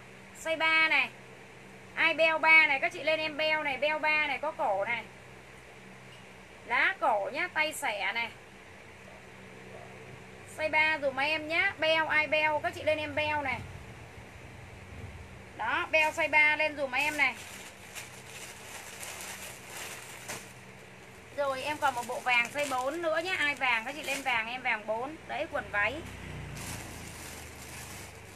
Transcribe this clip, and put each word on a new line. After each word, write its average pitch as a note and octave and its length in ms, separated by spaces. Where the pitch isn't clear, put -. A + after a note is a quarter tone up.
Size D#4+ 140
ba D#4+ 320
này. C4+ 200
Ai D#4+ 180
beo D#4+ 240
ba D#4+ 300
này, C#4 120
các E4 140
chị E4+ 100
lên D#4 160
em D#4 180
beo D#4 260
này, C#4 140
beo D4+ 220
ba D4+ 280
này, C4+ 100
có D4 140
cổ G#3 340
này. A3+ 180
Lá C#4+ 340
cổ G#3 340
nhá, E4 200
tay D#4 200
xẻ G3+ 400
này. A#3 160
Size D#4 140
ba D#4 300
dùm C4+ 160
em D4+ 300
nhá. F4+ 320
Beo, D#4+ 280
ai D4+ 200
beo, D4+ 320
các E4+ 160
chị E4 80
lên D4+ 140
em D4 180
beo D4+ 260
này. B3+ 180
Đó, C#4+ 340
beo D#4 200
size D#4 180
ba D4+ 260
lên D4+ 220
dùm C#4 140
em D4 260
này. C4 180
Rồi C4+ 240
em D4 160
còn C#4+ 180
một A#3 120
bộ A#3+ 120
vàng A#3+ 340
size C#4+ 160
bốn C4 320
nữa D#4+ 220
nhá. F#4 120
Ai D4 200
vàng, B3 300
các C#4 100
chị D4+ 80
lên C4+ 180
vàng, A#3+ 260
em B3+ 140
vàng A3+ 260
bốn. A#3+ 280
Đấy, C#4 240
quần B3+ 200
váy. G#3 220